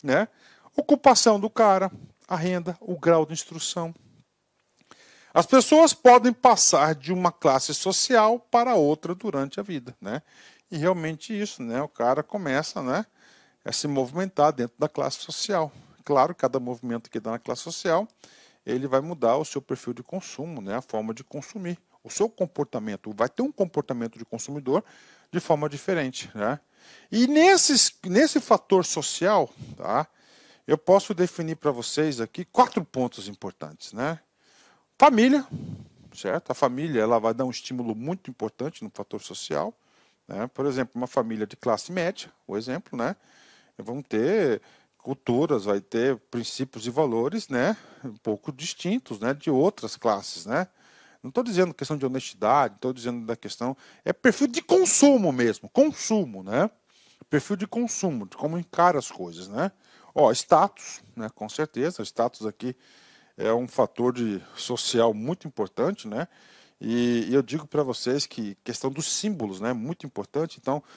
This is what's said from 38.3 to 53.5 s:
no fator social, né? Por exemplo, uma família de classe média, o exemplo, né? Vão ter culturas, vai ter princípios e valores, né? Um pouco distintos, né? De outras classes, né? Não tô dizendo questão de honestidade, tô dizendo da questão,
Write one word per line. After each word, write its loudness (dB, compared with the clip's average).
no -12
fator -12
social, -6
né? -8
Por -6
exemplo, -4
uma -8
família -4
de -14
classe -4
média, -6
o -8
exemplo, -8
né? -4
Vão -10
ter 0
culturas, 0
vai 0
ter -2
princípios -8
e -6
valores, -2
né? 0
Um -14
pouco -6
distintos, -6
né? -2
De -8
outras 0
classes, -4
né? -4
Não -14
tô -2
dizendo 0
questão -6
de -4
honestidade, 0
tô -4
dizendo -8
da -6
questão, -8